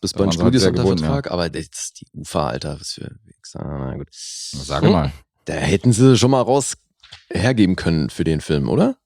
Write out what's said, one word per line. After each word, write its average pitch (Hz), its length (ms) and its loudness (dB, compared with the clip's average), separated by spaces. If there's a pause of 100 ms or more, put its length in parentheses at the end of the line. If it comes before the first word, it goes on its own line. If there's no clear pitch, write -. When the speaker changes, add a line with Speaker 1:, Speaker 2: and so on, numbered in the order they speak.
Speaker 1:
bist - 140 -6
Speaker 2:
Da - 40 -4
Speaker 1:
bei 98 60 2
den 98 40 2
Speaker 2:
waren - 20 2
sie 85 80 -2
halt 95 80 2
Speaker 1:
Studios 123 160 4
Speaker 2:
sehr 92 80 4
Speaker 1:
unter 87 120 0
Speaker 2:
gebunden, 90 200 2
Speaker 1:
Vertrag, 78 240 -2
Speaker 2:
ja. - 40 -8
Speaker 1:
aber 85 200 -2
das 78 100 -8 (100)
ist - 300 -14
die - 120 -20
ufa, 73 340 -4
Alter, 71 320 -6
was - 140 -12
für - 300 -14
Wichser. - 400 -18
Na 69 340 -8
gut. 71 140 -14
Speaker 2:
Sag - 720 -10
Speaker 3:
Hm. 165 80 4
Speaker 2:
mal. 71 200 0 (340)
Speaker 1:
Da 78 80 -6
hätten 98 400 2
sie 123 240 8
schon 123 140 4
mal 131 100 2
raus 135 360 0 (520)
hergeben 110 460 2
können 80 340 0
für - 140 -6
den 80 180 0
Film, 71 260 0
oder? 180 380 2